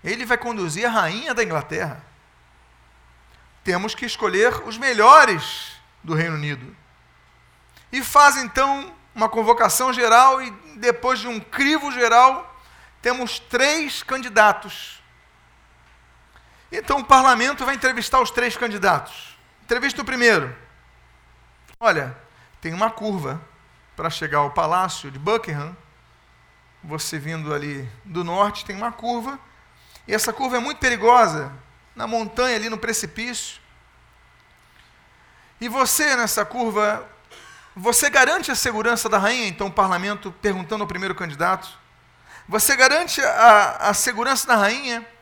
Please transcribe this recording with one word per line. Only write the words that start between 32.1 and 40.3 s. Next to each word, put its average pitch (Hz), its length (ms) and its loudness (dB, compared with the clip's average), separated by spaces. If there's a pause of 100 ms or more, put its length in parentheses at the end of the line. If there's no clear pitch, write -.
ali 214 120 -6
no 220 100 -8
precipício. 226 840 -8 (2000)
E 240 80 -8
você, 277 480 2
nessa 214 280 0
curva, 214 640 -2 (640)
"Você 233 360 2
garante 285 400 4
a 254 40 -2
segurança 226 540 -2
da 214 100 2
rainha?" 220 300 0
Então 196 200 -6
o 170 40 -8
parlamento 190 600 -2 (100)